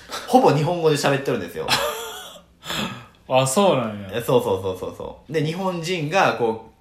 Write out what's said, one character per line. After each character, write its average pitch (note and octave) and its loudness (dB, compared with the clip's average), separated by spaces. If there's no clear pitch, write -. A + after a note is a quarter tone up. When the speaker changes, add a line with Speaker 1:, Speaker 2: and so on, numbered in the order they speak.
Speaker 1:
ほ B3 6
ぼ D3+ 6
日 D3+ 2
本 E3+ 0
語 D#3+ 4
で D3 6
喋 C#3 2
っ - -6
て - -4
る B2 0
ん G2+ -6
で F2 -8
す - -12
よ。 D#2 -4
Speaker 2:
<laughs> - -8
あ、 C3 4
そ F#3+ 4
う C#3 2
な A2+ -2
ん G2+ -10
や。 F#2+ -14
Speaker 1:
え、 A#2 -4
そ B2+ 4
う A2+ 4
そ G2+ 0
う F#2 -8
そ F#2+ -4
う F2+ -10
そ F2+ -8
う F2 -10
そ - -12
う。 - -16
で、 D3+ 0
日 D#3+ -2
本 F#3 -4
人 D#3+ -4
が E3+ 2
こ A2 -2
う、 - -20